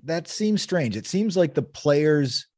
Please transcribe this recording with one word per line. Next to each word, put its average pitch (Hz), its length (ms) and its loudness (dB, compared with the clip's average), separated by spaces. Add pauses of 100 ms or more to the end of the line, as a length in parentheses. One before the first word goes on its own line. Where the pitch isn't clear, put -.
That 165 240 -4
seems 214 340 -2
strange. 131 340 -2
It 110 100 -8
seems 190 300 -2
like 170 180 2
the 143 80 0
players, 147 840 0 (120)